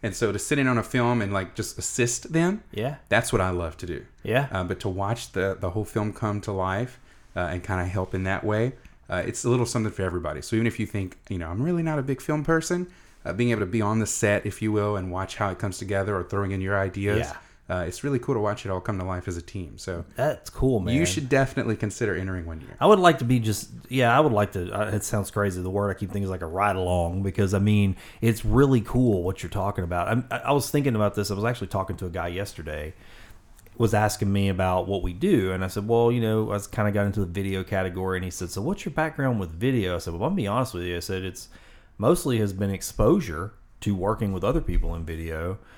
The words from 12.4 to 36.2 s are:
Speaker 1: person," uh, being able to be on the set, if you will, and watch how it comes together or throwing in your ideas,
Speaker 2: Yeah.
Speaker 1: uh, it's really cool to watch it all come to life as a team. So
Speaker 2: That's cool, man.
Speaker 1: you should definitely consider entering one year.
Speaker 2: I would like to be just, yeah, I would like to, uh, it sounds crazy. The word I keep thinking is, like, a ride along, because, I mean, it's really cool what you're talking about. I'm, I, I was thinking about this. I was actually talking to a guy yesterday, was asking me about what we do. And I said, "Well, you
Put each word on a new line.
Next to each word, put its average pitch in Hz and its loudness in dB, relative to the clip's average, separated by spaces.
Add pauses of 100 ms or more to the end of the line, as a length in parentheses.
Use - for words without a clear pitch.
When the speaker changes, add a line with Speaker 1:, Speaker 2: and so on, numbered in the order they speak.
Speaker 1:
person," 170 0 (360)
uh, - -4
being 120 2
able 107 2
to 101 0
be 104 0
on 107 2
the 107 2
set, 104 2
if - -6
you 107 0
will, 104 2
and 92 -4
watch 92 -6
how 104 -2
it 92 -4
comes 98 -4
together 98 -2
or 90 -2
throwing 101 -2
in 95 -2
your 95 0
ideas, 98 0 (480)
Speaker 2:
Yeah. 90 -2
Speaker 1:
uh, 90 -2
it's 87 -8
really 139 0
cool 131 -2
to 113 0
watch 104 -2
it 98 -4
all 92 -4
come 104 -4
to 90 -4
life 90 -4
as 87 -6
a - -8
team. 85 -12
So 85 -6 (120)
Speaker 2:
That's 135 -2
cool, 131 2
man. 110 0
Speaker 1:
you 160 4
should 139 -2
definitely 135 2
consider 104 -2
entering 92 -4
one 82 -8
year. - -18
Speaker 2:
I 143 4
would 208 10
like 175 6
to 131 -2
be 123 4
just, 110 -2 (180)
yeah, 123 4
I 135 6
would 151 6
like 104 2
to, 90 -4
uh, 107 0
it 104 -2
sounds 101 -2
crazy. 98 0
The 92 -2
word 101 2
I 95 0
keep 95 -4
thinking 101 -2
is, 95 -2
like, 92 -6
a 85 -6
ride 95 2
along, 90 2
because, 98 2
I 98 4
mean, 101 4 (240)
it's 113 2
really 131 6
cool 117 2
what 92 -4
you're 87 -8
talking 98 -2
about. 87 -2
I'm, 120 2
I, - -2
I - 0
was 143 2
thinking 143 2
about 104 2
this. 101 0
I 101 0
was 101 -2
actually 117 -4
talking 95 -2
to 98 -8
a 87 -6
guy 87 -4
yesterday, 78 -8 (840)
was 113 4
asking 104 2
me 98 4
about 92 2
what 95 0
we 90 0
do. 110 2
And 92 -2
I 92 -2
said, 101 -4
"Well, 117 6
you 120 2